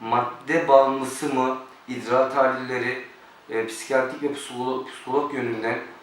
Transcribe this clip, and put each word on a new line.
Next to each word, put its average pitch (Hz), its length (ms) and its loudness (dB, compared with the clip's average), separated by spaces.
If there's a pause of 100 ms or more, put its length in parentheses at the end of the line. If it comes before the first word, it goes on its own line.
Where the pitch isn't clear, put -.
madde 120 640 -2
bağımlısı 135 640 4
mı, 131 240 0 (300)
idrar 127 460 0
tahlilleri, 127 720 0 (440)
e, 113 180 -2
psikiyatrik 131 560 -2
ve 147 40 0
psikolo-, 127 580 -4
psikolog 143 480 -2
yönünden, 117 460 -2 (240)